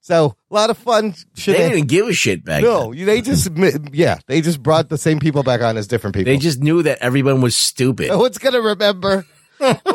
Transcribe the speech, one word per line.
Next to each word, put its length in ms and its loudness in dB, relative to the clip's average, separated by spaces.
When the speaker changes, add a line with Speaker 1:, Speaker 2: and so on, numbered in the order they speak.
Speaker 1:
So, 360 0
a 40 -10
lot 140 2
of 80 -2
fun 380 -2
shit. 220 0
Speaker 2:
They 140 2
didn't 180 0
give 180 2
a 60 -2
shit 320 -2
back 180 -2
Speaker 1:
No, 300 0
Speaker 2:
then. 140 -8
Speaker 1:
they 160 2
just, 300 -2
mi-, 200 2
yeah, 340 2
they 160 0
just 200 -2
brought 280 0
the 80 -4
same 220 0
people 220 0
back 200 0
on 160 0
as 80 -6
different 280 -4
people. 160 0
Speaker 2:
They 80 4
just 220 -2
knew 220 2
that 160 0
everyone 420 0
was 160 2
stupid. 520 -2
Speaker 1:
No 100 0
one's 200 0
gonna 220 0
remember. 680 0
Speaker 2:
<laughs> 40 -20
Speaker 1:
But 260 0